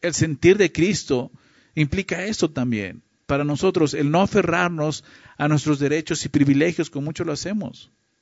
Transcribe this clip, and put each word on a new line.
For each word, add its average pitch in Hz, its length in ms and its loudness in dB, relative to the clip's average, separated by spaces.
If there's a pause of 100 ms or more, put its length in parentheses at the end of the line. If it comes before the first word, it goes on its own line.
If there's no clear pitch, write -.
el 175 120 -2
sentir 165 440 4
de 208 140 2
Cristo 156 600 -2 (440)
implica 175 500 -2
esto 196 260 -2
también. 117 520 -4 (220)
Para 143 180 0
nosotros, 156 500 0
el 147 180 0
no 170 100 4
aferrarnos 170 840 0 (340)
a 143 100 0
nuestros 151 320 2
derechos 147 460 -2
y 147 40 -6
privilegios, 143 600 2
como 143 160 -8
muchos 160 200 -6
lo 160 80 -4
hacemos. - 580 -8 (300)